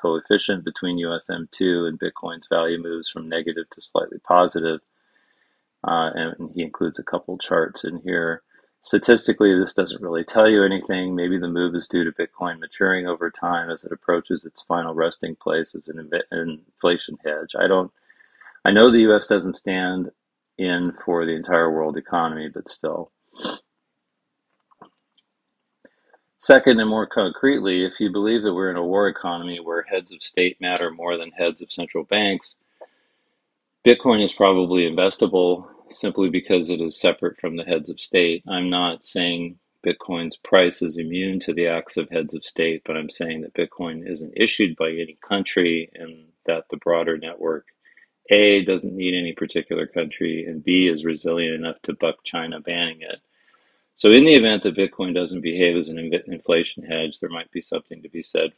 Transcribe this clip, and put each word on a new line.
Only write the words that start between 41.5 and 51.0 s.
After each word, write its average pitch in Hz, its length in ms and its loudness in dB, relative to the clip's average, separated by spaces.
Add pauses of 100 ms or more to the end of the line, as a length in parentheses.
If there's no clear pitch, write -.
the 85 120 0
acts 82 300 -4
of 80 140 -6
heads 80 240 -4
of 78 100 -12
state, 82 400 -4
but 80 140 -6
I'm 78 120 -10
saying 82 300 -8
that - 140 -14
Bitcoin 82 520 -6
isn't 80 300 -12
issued 104 400 0
by 80 140 -2
any 82 260 -8 (100)
country 87 680 -2
and 82 320 -20 (180)
that 82 260 -4
the 82 60 -10
broader 82 400 -2
network, 80 500 -8 (640)
A, 101 340 6
doesn't 95 320 -2
need 90 220 -2
any 85 140 -6
particular 82 540 -4
country, 82 600 -4
and 80 160 -10
B, 90 240 4
is 80 180 0